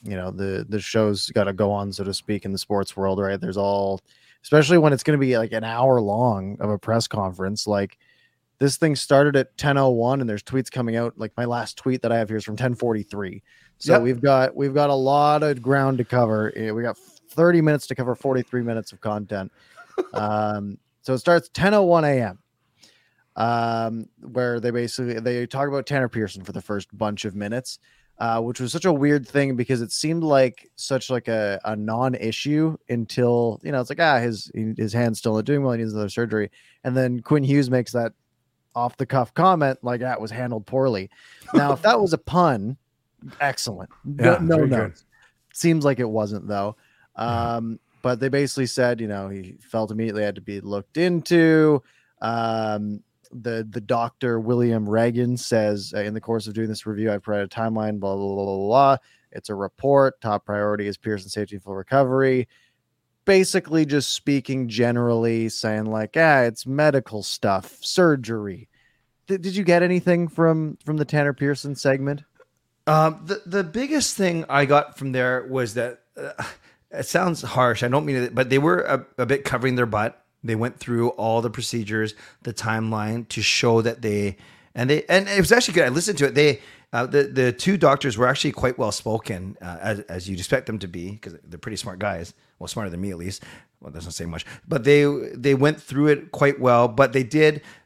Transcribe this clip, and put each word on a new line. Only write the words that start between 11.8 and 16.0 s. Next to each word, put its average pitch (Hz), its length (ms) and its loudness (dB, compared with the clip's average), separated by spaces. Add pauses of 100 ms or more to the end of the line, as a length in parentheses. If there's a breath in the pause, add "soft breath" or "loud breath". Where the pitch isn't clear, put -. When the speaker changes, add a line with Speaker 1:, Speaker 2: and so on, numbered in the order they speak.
Speaker 1:
that 117 100 0
I 117 60 2
have 110 100 -2
here 110 100 -4
is 101 60 -8
from 107 120 -8
ten 123 200 -2
forty-three. 101 680 -4 (360 soft breath)
So - 160 2
Speaker 2:
Yep. 110 80 6
Speaker 1:
we've 120 180 0
got, 131 340 4
we've 139 200 -2
got 147 160 4
a 139 40 2
lot 147 480 4
of 143 180 0
ground 135 380 2
to 120 60 0